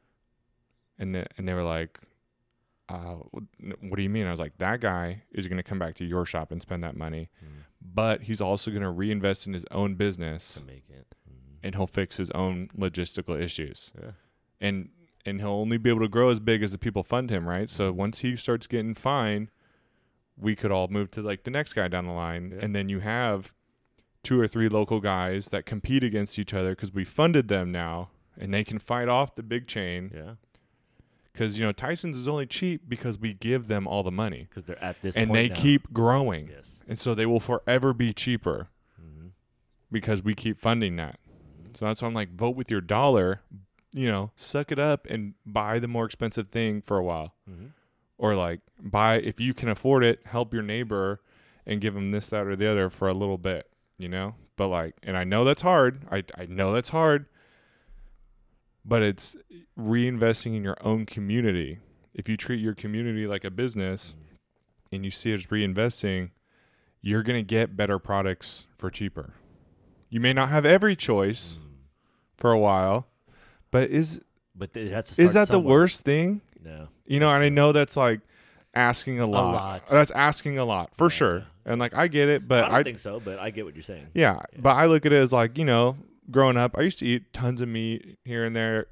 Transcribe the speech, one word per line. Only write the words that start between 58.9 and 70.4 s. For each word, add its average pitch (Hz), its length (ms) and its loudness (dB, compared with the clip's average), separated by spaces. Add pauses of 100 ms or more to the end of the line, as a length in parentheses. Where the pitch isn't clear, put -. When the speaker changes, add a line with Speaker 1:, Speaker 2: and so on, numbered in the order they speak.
Speaker 1:
it's 101 340 -2 (440)
reinvesting 113 760 0
in 104 80 -4
your 98 180 -4
own 110 240 0
community. 101 760 -2 (340)
If - 140 -12
you 107 100 -2
treat 123 220 -6
your 110 160 -4
community 110 500 -4
like 101 180 -4
a 95 80 -8
business 95 680 -4
Speaker 2:
Mm-hmm. - 760 -18
Speaker 1:
and 98 100 -6
you 95 60 -6
see - 200 -4
it 107 40 0
as 92 120 -6
reinvesting, 95 840 -2 (720)
you're 107 220 0
gonna 120 200 0
get 110 320 0
better 101 220 0
products 95 720 -4 (100)
for 92 140 -8
cheaper. - 420 -8 (760)
You 117 100 -2
may 127 140 4
not 131 160 2